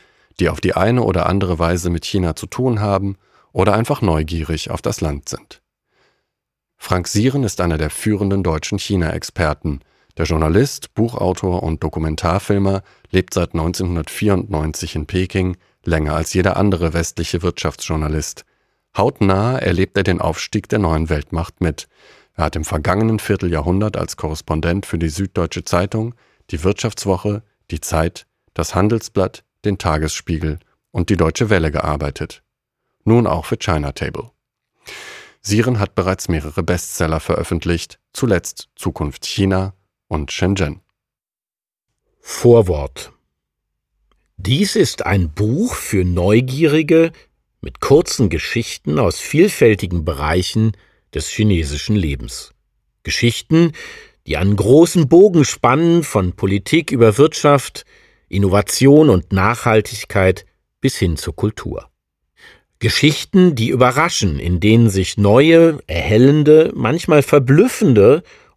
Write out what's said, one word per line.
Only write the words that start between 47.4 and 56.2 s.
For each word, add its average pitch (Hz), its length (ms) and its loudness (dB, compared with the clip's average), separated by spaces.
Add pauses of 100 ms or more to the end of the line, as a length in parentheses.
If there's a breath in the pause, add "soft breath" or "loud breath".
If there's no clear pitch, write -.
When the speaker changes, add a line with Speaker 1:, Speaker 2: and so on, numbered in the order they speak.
Speaker 2:
mit - 200 -14
kurzen 139 480 2
Geschichten 117 720 -4
aus 92 180 0
vielfältigen 107 840 2
Bereichen 87 720 -2 (360)
des 73 140 -6
chinesischen 87 720 0
Lebens. 69 580 -6 (480)
Geschichten, 160 680 0 (560 loud breath)
die 73 80 -2
einen 95 180 0
großen 143 540 4
Bogen 170 360 6
spannen 165 600 2
von 92 300 -2